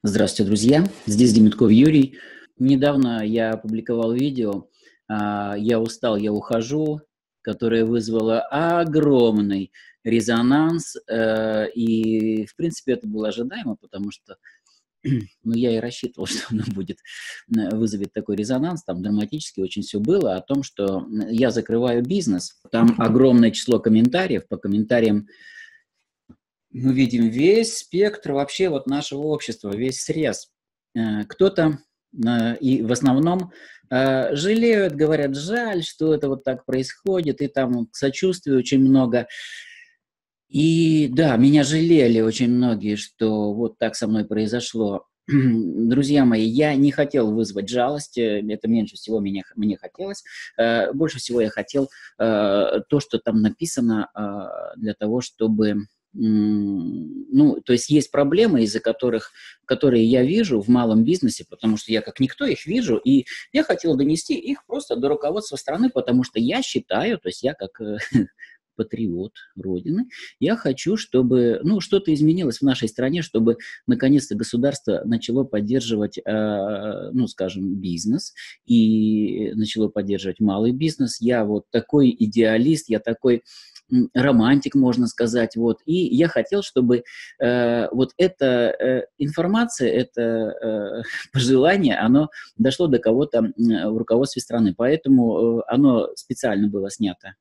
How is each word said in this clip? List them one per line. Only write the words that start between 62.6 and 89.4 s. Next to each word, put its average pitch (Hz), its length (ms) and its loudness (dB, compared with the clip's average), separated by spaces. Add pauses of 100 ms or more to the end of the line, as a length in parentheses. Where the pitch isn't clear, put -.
вижу, 185 300 0
и 135 300 2 (260)
я 302 120 0
хотел 165 340 0
донести 156 420 0
их 277 260 -8
просто - 300 -6
до 139 140 -2
руководства 151 480 -4
страны, 196 320 -2
потому 123 340 0
что - 160 -4
я 156 220 0
считаю, 185 580 -2
то - 80 -10
есть - 160 -8
я 135 100 -2
как, - 280 -12
э, 107 160 -8 (140)
<laughs> 107 200 2 (440)
патриот 107 560 -6 (280)
Родины, 95 460 -4 (340)
я 180 160 0
хочу, 160 420 -2
чтобы, 123 640 2
ну, 190 160 0
что-то 190 340 0
изменилось 151 460 2
в - 20 -4
нашей 131 260 0
стране, 139 360 -2
чтобы 117 340 0 (300)
наконец-то 131 480 2
государство 117 680 -2
начало 117 420 -2
поддерживать, 107 720 -2
э, 104 920 -4
ну, 123 160 0
скажем, 95 480 -6
бизнес 95 580 -4 (340)
и 107 880 2
начало 107 320 -2
поддерживать 98 520 -6
малый 107 340 0
бизнес. 143 460 -4
Я 120 240 0
вот 104 280 -2
такой 123 480 2
идеалист, 113 680 2
я 110 120 0
такой, 117 420 0 (500)
м, 123 220 2
романтик, 131 640 4
можно 123 320 4
сказать, 117 480 -2
вот. 113 300 0
И 151 100 -2
я 165 320 2
хотел, 160 340 -2
чтобы, 123 420 0 (380)
э, 120 500 0
вот 127 260 0
эта, 180 280 0 (340)
э, 127 260 0 (120)
информация, 170 720 -2